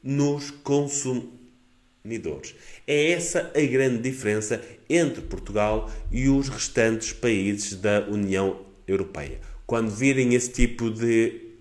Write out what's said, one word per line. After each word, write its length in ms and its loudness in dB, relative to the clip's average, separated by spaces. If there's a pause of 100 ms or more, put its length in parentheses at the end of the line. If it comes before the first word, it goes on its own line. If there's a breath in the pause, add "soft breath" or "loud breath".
nos 480 0
consumidores. 840 -2 (1500 loud breath)
É 240 2
essa 440 -2
a 60 4
grande 380 2
diferença 600 -2 (280 loud breath)
entre 340 2
Portugal 680 -2 (220 loud breath)
e 160 2
os 200 4
restantes 640 0
países 640 0
da 340 2
União 520 0 (260)
Europeia. 540 -4 (260 loud breath)
Quando 240 0
virem 440 4
esse 160 2
tipo 400 2
de 500 2 (200)